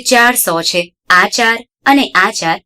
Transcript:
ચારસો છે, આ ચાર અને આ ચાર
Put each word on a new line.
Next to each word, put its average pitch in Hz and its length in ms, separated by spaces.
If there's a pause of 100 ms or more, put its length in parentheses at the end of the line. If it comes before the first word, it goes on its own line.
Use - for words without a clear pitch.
ચારસો 240 500 (100)
છે, 175 180 (300)
આ 180 180
ચાર 226 300 (260)
અને 277 200 (100)
આ 185 180
ચાર 170 340